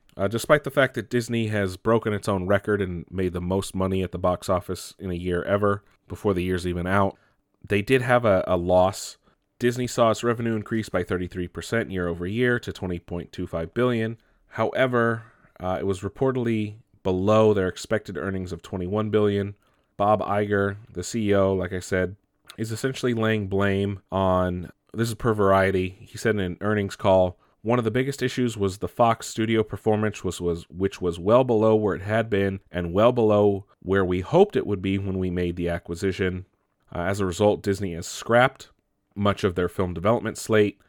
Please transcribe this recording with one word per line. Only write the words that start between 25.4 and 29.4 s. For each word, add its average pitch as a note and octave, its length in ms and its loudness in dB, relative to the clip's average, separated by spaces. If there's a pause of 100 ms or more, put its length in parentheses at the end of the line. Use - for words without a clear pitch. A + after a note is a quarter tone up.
he - 160 -18
said A2+ 160 0
in G2+ 80 -2
an F2+ 200 -4
earnings G#2 340 -2
call, F#2 420 2 (240)
"One A#2 160 0
of A#2 80 0
the G#2+ 60 0
biggest C3 320 -2
issues B2 340 -2
was G2 220 -2
the F2+ 80 -6
Fox A#2 400 2
studio A2 340 0